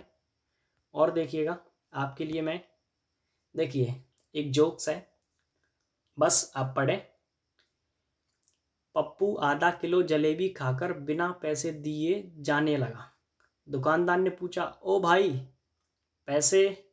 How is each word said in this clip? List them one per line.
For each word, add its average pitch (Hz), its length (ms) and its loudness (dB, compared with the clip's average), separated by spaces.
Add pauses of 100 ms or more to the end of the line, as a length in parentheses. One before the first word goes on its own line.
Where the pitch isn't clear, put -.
(960)
और - 160 2
देखिएगा 160 480 -2 (360)
आपके 139 300 -6
लिए 160 180 -4
मैं, 160 180 -4 (960)
देखिए 127 480 -2 (300)
एक 151 160 -4
जोक्स 156 380 2
है, 165 220 -6 (1080)
बस 165 380 2
आप 131 200 -2
पढ़ें। 143 300 0 (1900)
पप्पू - 400 -2
आधा 147 360 2
किलो 175 320 0
जलेबी 156 460 2
खाकर 143 440 -2
बिना 160 400 -2
पैसे 156 400 -4
दिए 156 640 -4
जाने 147 400 0
लगा। 117 340 -4 (580)
दुकानदार 160 500 2
ने 185 120 2
पूछा, 180 340 -6 (180)
"ओ 196 180 2
भाई 185 300 4 (960)
पैसे?" 190 680 2